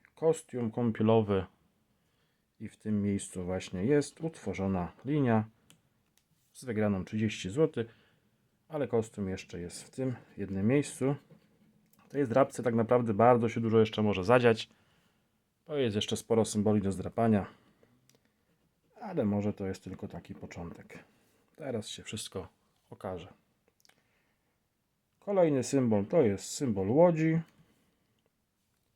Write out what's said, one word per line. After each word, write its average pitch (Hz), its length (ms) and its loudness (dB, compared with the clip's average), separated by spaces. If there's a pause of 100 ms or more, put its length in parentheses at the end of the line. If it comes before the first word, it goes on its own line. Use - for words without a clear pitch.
(140)
kostium 139 560 -4
kąpielowy 110 760 2 (1160)
i 110 80 -12
w - 80 -18
tym 104 260 -2
miejscu 98 420 -4
właśnie 92 400 -6
jest 143 360 0
utworzona 95 720 -4 (120)
linia 123 400 0 (1080)
z - 120 -20
wygraną 104 400 0
trzydzieści 107 460 -4
złotych, 147 480 -2 (720)
ale 147 200 -4
kostium 107 400 -2
jeszcze 92 320 -8
jest 87 220 -12
w - 80 -20
tym 131 260 -4 (200)
jednym 98 300 -4
miejscu. 139 500 0 (880)
W - 20 -20
tej 139 160 -2
zdrabce 127 380 2
tak 117 120 0
naprawdę 113 400 2
bardzo 117 340 6
się 113 120 -4
dużo 113 200 4
jeszcze 110 220 2
może 98 220 0
zadziać, 117 440 4 (960)
bo 151 100 -8
jest 120 200 0
jeszcze 110 200 -2
sporo 110 280 2
symboli 104 380 2
do 98 100 -2
zdrapania, 101 540 0 (1500)
ale 175 240 -4
może 104 280 0
to 98 140 -8
jest 95 180 -8
tylko 92 240 -12
taki 87 260 -14
początek. - 720 -16 (520)
Teraz 123 320 -8
się - 140 -14
wszystko - 460 -12 (420)
okaże. 92 420 -12 (1900)
Kolejny 165 460 2
symbol 110 420 2
to 170 160 4
jest 101 220 0
symbol 101 460 -2
łodzi, 160 500 4 (1600)